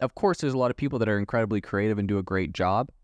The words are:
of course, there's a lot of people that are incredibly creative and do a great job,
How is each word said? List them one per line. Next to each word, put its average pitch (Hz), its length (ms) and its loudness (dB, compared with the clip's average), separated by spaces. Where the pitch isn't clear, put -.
of 131 120 -2
course, 190 280 0
there's 139 120 0
a 131 60 -2
lot 123 100 2
of 120 80 -4
people 139 220 -2
that 110 100 2
are 104 80 2
incredibly 104 440 0
creative 104 360 0
and 101 100 0
do 101 120 2
a 92 40 -2
great 92 300 -2
job, 98 360 0